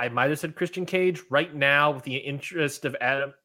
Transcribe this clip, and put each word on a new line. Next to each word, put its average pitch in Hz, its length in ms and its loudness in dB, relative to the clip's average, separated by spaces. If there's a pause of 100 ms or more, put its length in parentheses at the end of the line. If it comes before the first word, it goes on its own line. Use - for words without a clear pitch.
I 123 80 -2
might 120 220 2
have 151 100 -2
said 160 160 -6
Christian 180 280 -4
Cage. 185 460 0
Right 151 240 0
now, 143 380 4
with 131 100 -6
the 131 140 -6
interest 143 680 -4
of 127 160 -2
Adam, 139 320 0 (120)